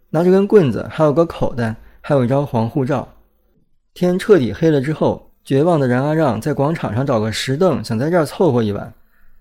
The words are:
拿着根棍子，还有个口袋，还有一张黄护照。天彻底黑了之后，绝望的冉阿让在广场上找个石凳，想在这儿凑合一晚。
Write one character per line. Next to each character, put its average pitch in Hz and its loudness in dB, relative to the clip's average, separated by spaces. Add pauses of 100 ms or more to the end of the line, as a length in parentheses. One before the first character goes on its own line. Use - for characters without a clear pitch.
拿 170 0
着 180 4
根 196 4
棍 196 6
子， 98 -4
还 - -2
有 151 4
个 165 2
口 - -4
袋， 117 -4 (280)
还 - -4
有 131 2
一 - 0
张 139 0
黄 113 -2
护 143 -2
照。 123 -4 (840)
天 180 0
彻 202 4
底 113 0
黑 160 0
了 143 2
之 143 -4
后， 135 -4 (120)
绝 139 0
望 170 2
的 135 0
冉 123 0
阿 147 -2
让 143 0
在 147 -4
广 139 -2
场 104 -6
上 127 -2
找 131 0
个 110 -2
石 127 -4
凳， 151 0
想 110 -6
在 135 -2
这 180 0
儿 156 2
凑 160 0
合 120 0
一 104 -2
晚。 - -10 (480)